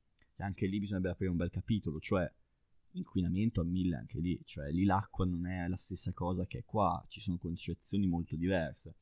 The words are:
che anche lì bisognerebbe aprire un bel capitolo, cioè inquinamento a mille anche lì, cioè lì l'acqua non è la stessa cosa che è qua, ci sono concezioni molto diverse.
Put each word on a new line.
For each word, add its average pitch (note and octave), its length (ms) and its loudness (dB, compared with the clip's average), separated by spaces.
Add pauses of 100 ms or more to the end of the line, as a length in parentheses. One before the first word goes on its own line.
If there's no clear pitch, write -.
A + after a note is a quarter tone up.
(340)
che - 80 -10
anche G2 240 -2
lì G2 120 2
bisognerebbe F#2+ 340 0
aprire F#2 180 0
un F2 80 2
bel F2 120 0
capitolo, E2+ 500 -2
cioè F2+ 300 0 (640)
inquinamento F#2+ 680 0
a E2 40 2
mille F2+ 320 2
anche - 240 -8
lì, F2 240 0
cioè D2 260 -8
lì F2 140 4
l'acqua F#2+ 420 4
non F2 200 0
è F2+ 220 -2
la F#2 80 -2
stessa - 360 -6
cosa F2+ 340 -2
che - 120 -8
è A#2+ 60 -10
qua, F#2 440 2
ci - 120 -16
sono F2+ 180 -2
concezioni F2 680 -2
molto E2+ 300 2
diverse. E2+ 640 0